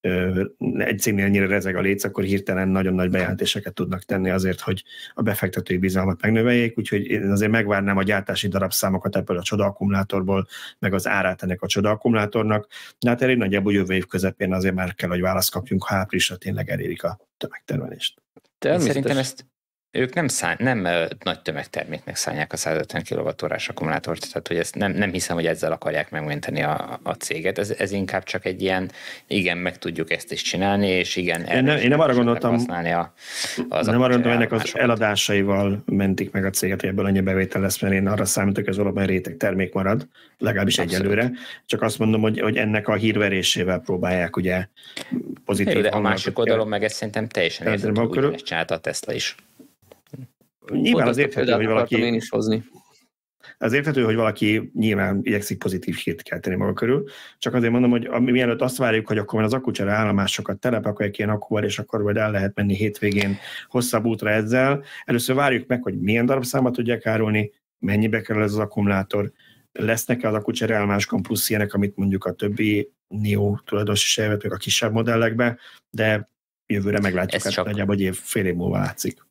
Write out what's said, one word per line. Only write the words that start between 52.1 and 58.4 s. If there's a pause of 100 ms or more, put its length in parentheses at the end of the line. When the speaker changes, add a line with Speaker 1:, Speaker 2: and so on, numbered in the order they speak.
Speaker 3:
én
is
hozni. (960)
Speaker 1:
Az
érthető,
hogy
valaki
nyilván
igyekszik
pozitív
hírt
kelteni
maga
körül, (340)
csak
azért
mondom,
hogy
ami,
mielőtt